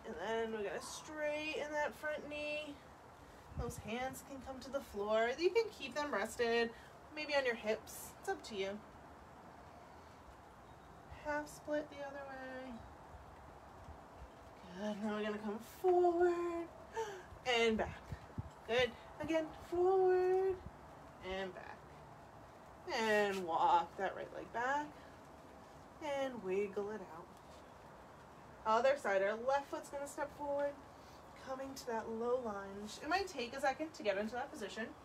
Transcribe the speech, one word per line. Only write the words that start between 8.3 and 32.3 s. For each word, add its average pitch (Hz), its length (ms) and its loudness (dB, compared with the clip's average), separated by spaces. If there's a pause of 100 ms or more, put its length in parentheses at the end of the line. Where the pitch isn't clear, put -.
to 220 120 -8
you. 196 240 -2 (2500)
Half 302 220 -2
split 302 440 -2
the 285 140 -8
other 277 240 -8
way. 262 440 -10 (2000)
Good. 208 280 -2
Now 214 120 0
we're 208 60 -2
gonna 214 160 -2
come 214 200 -4 (220)
forward 349 880 6 (800)
and 233 320 6
back. - 240 -2 (640)
Good. 240 260 6 (280)
Again, 311 280 2 (200)
forward 370 880 6 (680)
and 190 300 -4
back. - 220 -12 (1160)
And 208 500 4
walk 165 520 6
that 190 180 0
right - 180 -8
leg - 200 -10
back 277 340 2 (1160)
and 269 420 -2
wiggle 202 460 0
it 214 120 -6 (120)
out. 170 120 -12 (1400)
Other 233 320 6
side, 196 260 4
our 202 120 4
left 269 360 2
foot's 302 180 -6
gonna 285 180 -6
step 285 320 -4
forward, 285 340 0 (720)
coming 262 300 -6
to - 120 -10
that 226 220 -2
low 233 300 2